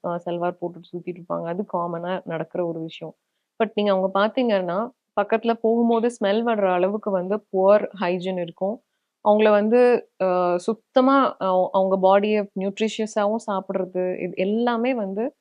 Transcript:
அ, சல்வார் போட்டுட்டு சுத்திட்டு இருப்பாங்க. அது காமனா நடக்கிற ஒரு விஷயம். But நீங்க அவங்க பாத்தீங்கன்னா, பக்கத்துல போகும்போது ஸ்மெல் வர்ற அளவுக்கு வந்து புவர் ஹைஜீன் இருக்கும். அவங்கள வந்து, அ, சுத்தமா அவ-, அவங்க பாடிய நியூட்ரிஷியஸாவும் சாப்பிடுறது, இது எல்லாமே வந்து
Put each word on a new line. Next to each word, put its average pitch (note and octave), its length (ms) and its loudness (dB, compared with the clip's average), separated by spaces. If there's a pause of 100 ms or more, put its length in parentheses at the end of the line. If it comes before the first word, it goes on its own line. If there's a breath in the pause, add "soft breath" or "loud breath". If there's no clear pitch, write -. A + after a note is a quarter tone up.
அ, F3 200 -6
சல்வார் F3 320 -4
போட்டுட்டு F3 300 -12
சுத்திட்டு F3 300 -10
இருப்பாங்க. E3+ 280 -8
அது F3 280 -6
காமனா F3 520 -4
நடக்கிற E3+ 420 -6
ஒரு E3 140 -6
விஷயம். - 340 -12 (440)
But A3 140 0
நீங்க G#3 180 0
அவங்க F#3+ 240 0
பாத்தீங்கன்னா, G3+ 640 0 (440)
பக்கத்துல A3+ 320 0
போகும்போது A#3 540 2
ஸ்மெல் A3 380 0
வர்ற G3+ 260 0
அளவுக்கு G3 400 0
வந்து F#3+ 400 -2
புவர் G3 360 4 (120)
ஹைஜீன் F3+ 420 -2
இருக்கும். F#3 420 -6 (420)
அவங்கள G#3+ 240 6
வந்து, G#3+ 300 4 (440)
அ, F3+ 340 2
சுத்தமா C4 840 2
அவ-, F#3 320 0
அவங்க F#3+ 260 2
பாடிய G3+ 500 4 (120)
நியூட்ரிஷியஸாவும் G#3+ 840 -2
சாப்பிடுறது, F#3 760 -4
இது F3+ 160 -6
எல்லாமே A#3 580 -2
வந்து G3+ 300 -4 (180)